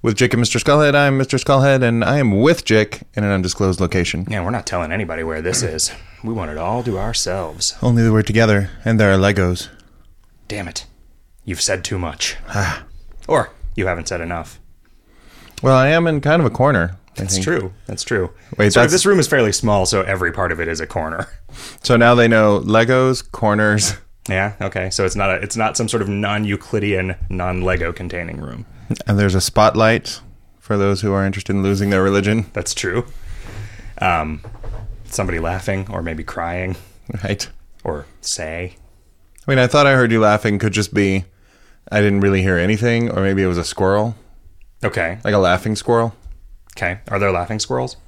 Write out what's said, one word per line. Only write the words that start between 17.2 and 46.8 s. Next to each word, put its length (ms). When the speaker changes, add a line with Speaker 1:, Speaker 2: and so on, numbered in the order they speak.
Speaker 2:
That's 120
Speaker 1:
think. 120
Speaker 2:
true. 280
That's 160
true. 280
Speaker 1:
Wait, 140
Speaker 2:
Sort 120
of, 0
Speaker 1:
that's 100
Speaker 2:
this 120
room 140
is 80
fairly 240
small, 340
so 180
every 280
part 200
of 100
it 80
is 100
a 80
corner. 400
Speaker 1:
So 160
now 160
they 140
know 320
Legos, 720
corners. 640
Speaker 2:
Yeah, 320
okay. 300
So 140
it's 100
not 160
a, 40
it's 200
not 220
some 100
sort 160
of 60
non-Euclidean, 1040
non-Lego 640
containing 480
room. 240
Speaker 1:
And 100
there's 160
a 80
spotlight 800
for 180
those 240
who 120
are 120
interested 300
in 80
losing 260
their 140
religion. 500
Speaker 2:
That's 220
true. 300
Um, 420
somebody 340
laughing, 500
or 140
maybe 200
crying. 520
Speaker 1:
Right. 260
Speaker 2:
Or 220
say. 540
Speaker 1:
I 40
mean, 80
I 60
thought 220
I 80
heard 160
you 80
laughing 400
could 140
just 200
be, 300
I 100
didn't 180
really 240
hear 140
anything, 520
or 140
maybe 180
it 60
was 100
a 60
squirrel. 520
Speaker 2:
Okay. 400
Speaker 1:
Like 100
a 60
laughing 360
squirrel. 380
Speaker 2:
Okay. 300